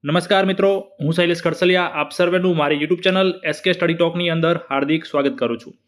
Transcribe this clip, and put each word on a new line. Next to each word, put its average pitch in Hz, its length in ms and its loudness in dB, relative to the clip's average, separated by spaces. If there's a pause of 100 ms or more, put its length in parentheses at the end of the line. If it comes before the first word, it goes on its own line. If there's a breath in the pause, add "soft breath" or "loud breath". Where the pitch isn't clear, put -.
(120)
નમસ્કાર 190 320 2
મિત્રો, 190 420 0 (140)
હું 151 120 0
શૈલેષ 170 300 0
ખડસલિયા. 180 400 2
આપ 147 280 -4
સર્વેનું 180 460 2
મારી 147 180 0
YouTube 151 260 -2
ચેનલ 190 320 2 (120)
એસ 156 180 -4
કે 185 100 2
સ્ટડી 170 200 0
ટોકની 170 360 0
અંદર 165 280 2
હાર્દિક 147 480 -2
સ્વાગત 139 320 -2
કરું 117 200 -2
છું. - 160 -18 (140)